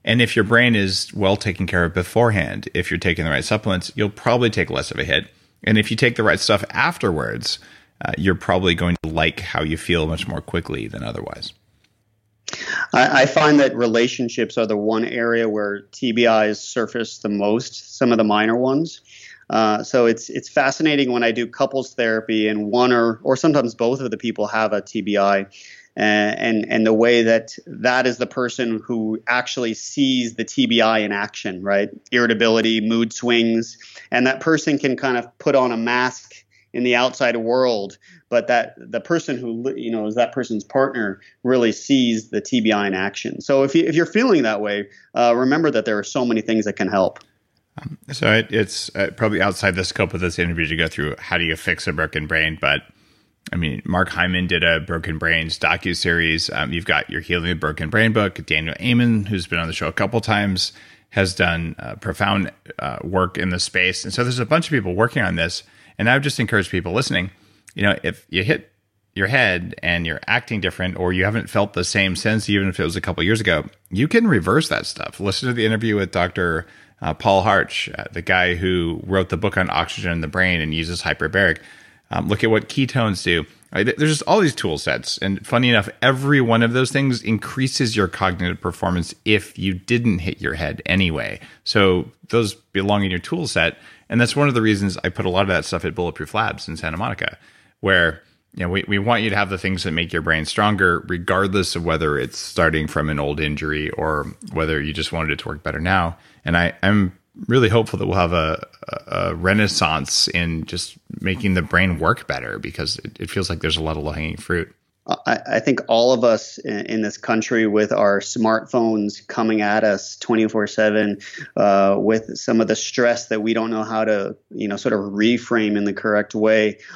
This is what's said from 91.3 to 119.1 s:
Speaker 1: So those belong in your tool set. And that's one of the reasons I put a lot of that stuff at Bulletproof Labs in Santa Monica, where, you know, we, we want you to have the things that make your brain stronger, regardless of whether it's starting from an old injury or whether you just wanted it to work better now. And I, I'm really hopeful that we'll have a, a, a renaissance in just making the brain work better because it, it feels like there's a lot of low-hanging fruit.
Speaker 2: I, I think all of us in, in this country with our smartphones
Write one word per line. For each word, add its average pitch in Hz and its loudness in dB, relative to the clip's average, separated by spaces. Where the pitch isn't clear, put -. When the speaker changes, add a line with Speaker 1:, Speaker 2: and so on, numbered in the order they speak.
Speaker 1:
So 92 2
those 110 0
belong 101 -2
in 92 -2
your 90 -2
tool 85 -6
set. 82 0
And 117 2
that's 120 2
one 143 4
of 135 0
the 117 2
reasons 101 2
I - 0
put 98 -6
a 92 0
lot 92 2
of 98 2
that 82 0
stuff 90 -4
at 78 -4
Bulletproof 82 -6
Labs 110 -4
in 80 -8
Santa 80 -8
Monica, - -6
where, 85 2
you - -10
know, 87 -2
we, 95 -2
we 101 0
want 110 0
you 110 0
to 98 0
have 101 0
the 98 -4
things 92 -2
that 87 -2
make 82 -2
your 85 0
brain 80 0
stronger, 98 2
regardless 92 0
of 85 -4
whether 78 0
it's 65 -6
starting 80 0
from 76 -2
an 76 -2
old 73 -2
injury 76 -4
or 76 -2
whether 78 0
you 76 -4
just 76 -6
wanted 80 -2
it 73 -2
to - -12
work 76 -10
better 76 -6
now. 87 0
And 85 0
I, 87 0
I'm 98 2
really 117 4
hopeful 110 2
that 95 -2
we'll 92 0
have 87 2
a, 80 0
a, - -10
a 90 -4
renaissance 87 0
in 82 -2
just - -10
making 95 0
the 87 2
brain 90 2
work 82 0
better 60 -6
because - -6
it, - -14
it - -8
feels 95 -2
like 82 -4
there's 78 -2
a 80 -4
lot 78 -2
of 76 -6
low-hanging 78 -6
fruit. 85 -4
Speaker 2:
I, - -2
I 110 4
think 127 0
all 117 6
of 120 2
us 113 2
in, 107 -6
in 110 -2
this 104 -4
country 110 0
with 107 2
our 101 2
smartphones 110 0